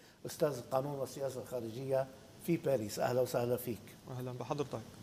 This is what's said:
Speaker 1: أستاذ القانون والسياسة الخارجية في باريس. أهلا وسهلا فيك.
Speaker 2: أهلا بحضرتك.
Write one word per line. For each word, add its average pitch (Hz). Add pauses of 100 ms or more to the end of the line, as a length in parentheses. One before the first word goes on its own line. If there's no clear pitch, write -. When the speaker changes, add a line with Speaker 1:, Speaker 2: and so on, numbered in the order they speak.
(260)
Speaker 1:
أستاذ 143
القانون 135
والسياسة 127
الخارجية 127 (380)
في 170
باريس. 123
أهلا 127
وسهلا 123
فيك. 117 (300)
Speaker 2:
أهلا 127
بحضرتك. 127 (240)